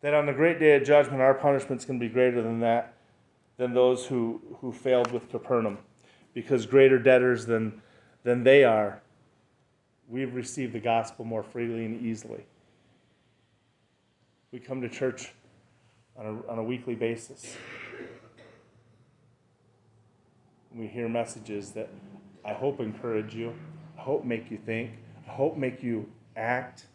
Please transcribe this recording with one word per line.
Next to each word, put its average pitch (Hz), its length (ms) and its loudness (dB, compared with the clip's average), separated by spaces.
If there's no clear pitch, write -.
that 147 120 0
on 147 140 4
the 139 60 -2
great 160 260 2
day 151 160 8
of 139 80 4
judgment, 135 360 4
our 135 140 6
punishment's 135 500 0
gonna 131 140 -8
be 117 120 -4
greater 123 340 2
than 113 160 -2
that, 117 340 0
than 123 160 -4
those 127 320 4
who, 117 340 -4
who 127 100 -10
failed 123 400 0
with 120 200 -8
Capernaum, 113 480 -2
because 120 320 -2
greater 131 320 8
debtors 123 480 4
than, 110 340 -2
than 123 200 0
they 135 200 10
are, 107 380 2
we've 123 280 -8
received 123 380 -8
the 117 60 -6
gospel 113 460 -2
more 113 160 -6
freely 117 420 -6
and 113 220 -8
easily. 113 400 -8
We 127 80 -14
come 131 220 -10
to 123 80 -6
church 131 420 -6
on 110 320 -12
a, - 40 -12
on 113 80 -8
a 110 40 -6
weekly 123 300 -6
basis. 113 640 -8
We 117 140 -12
hear 117 240 -6
messages 110 640 -8
that 110 180 -12
I 107 100 -8
hope 135 260 -4
encourage 110 540 -6
you, 113 220 -10
I - 40 -20
hope 143 220 -4
make 113 280 -6
you 104 80 -12
think, 113 320 -8
I - 40 -16
hope 156 260 -4
make 127 240 -6
you 113 260 -6
act. 127 600 -6